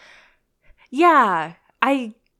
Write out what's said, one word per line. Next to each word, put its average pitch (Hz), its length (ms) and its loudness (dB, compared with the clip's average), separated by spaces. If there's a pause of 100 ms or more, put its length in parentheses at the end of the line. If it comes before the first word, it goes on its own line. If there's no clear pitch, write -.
(920)
Yeah. 233 640 0 (280)
I 247 320 -2 (260)